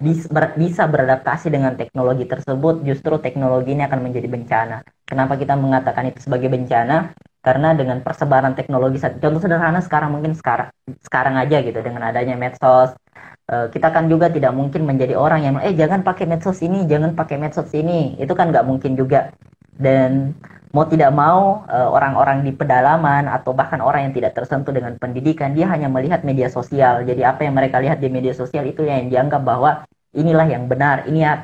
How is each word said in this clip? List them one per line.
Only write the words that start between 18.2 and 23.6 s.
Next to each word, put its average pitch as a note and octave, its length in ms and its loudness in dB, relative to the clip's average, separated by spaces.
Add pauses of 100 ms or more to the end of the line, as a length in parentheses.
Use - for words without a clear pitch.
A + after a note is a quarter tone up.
Itu C3+ 160 -4
kan E3+ 160 2
nggak B2 160 2
mungkin C3 240 -2
juga. C3 400 0 (400)
Dan C3+ 640 0 (400)
mau D3+ 80 4
tidak D#3 320 4
mau, G3 480 4
eh, - 240 0
orang-orang C#3 560 2
di C3+ 80 -2
pedalaman C#3+ 720 2
atau B2+ 320 -4
bahkan C#3 240 -2